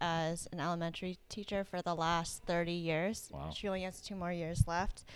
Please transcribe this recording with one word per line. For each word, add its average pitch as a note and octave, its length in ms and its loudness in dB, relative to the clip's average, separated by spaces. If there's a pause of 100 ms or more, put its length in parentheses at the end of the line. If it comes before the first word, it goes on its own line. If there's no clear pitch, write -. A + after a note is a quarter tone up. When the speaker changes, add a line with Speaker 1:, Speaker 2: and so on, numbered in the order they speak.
Speaker 1:
as E3 520 2
an F3 60 -6
elementary E3+ 600 0 (100)
teacher G3+ 360 -2
for F3+ 180 -4
the F3 120 2
last E3 500 2
thirty E3+ 280 2
years. E3+ 580 2
Speaker 2:
Wow. C#3+ 240 -6
Speaker 1:
She - 140 -4
only F#3+ 140 0
has F#3 180 -6
two - 160 -8
more F3+ 160 -2
years E3+ 340 0
left. F3 380 0 (120)